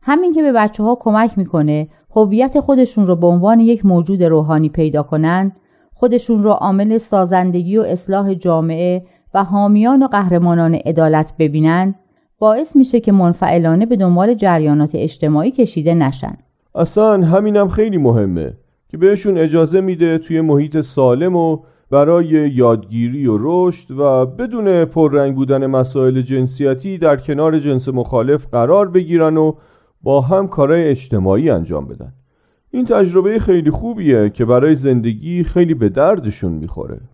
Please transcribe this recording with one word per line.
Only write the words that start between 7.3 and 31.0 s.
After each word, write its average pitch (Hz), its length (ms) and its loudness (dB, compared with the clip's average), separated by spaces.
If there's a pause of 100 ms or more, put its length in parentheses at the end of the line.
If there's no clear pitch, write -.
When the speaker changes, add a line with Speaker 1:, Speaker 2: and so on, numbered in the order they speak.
Speaker 1:
و 226 60 2
اصلاح 190 520 -4
جامعه 170 680 -2 (300)
و 196 100 0
حامیان 208 580 2
و 269 40 2
قهرمانان 175 680 2
عدالت 156 640 0
ببینن، 160 560 0 (440)
باعث 226 380 0
می‌شه 254 240 2
که 220 120 0
منفعلانه 175 760 2
به 233 100 0
دنبال 190 380 2
جریانات 156 600 0
اجتماعی 151 560 -2
کشیده 170 440 -2
نشن. 135 420 -2 (380)
Speaker 2:
اصلاً 202 520 2
همینم 202 420 2
خیلی 214 300 -2
مهمه 101 540 0 (360)
که - 80 -16
بهشون 196 420 0
اجازه 160 420 2
می‌ده 170 380 -2
توی 160 220 -4
محیط 151 400 0
سالم 139 560 0
و 160 220 -2 (320)
برای 160 360 2
یادگیری 123 1000 0
و 107 140 0
رشد 175 500 -2
و 131 360 0
بدون 202 580 -2
پررنگ 143 500 0
بودن 135 320 -2
مسائل 131 560 0
جنسیتی 135 760 -4
در 156 180 2
کنار 151 420 -2
جنس 139 300 -4
مخالف 131 580 -2
قرار 156 420 0
بگیرن 165 480 0
و 156 160 0 (500)
با 139 180 0
هم 185 280 -2
کارهای 156 400 0
اجتماعی 117 600 0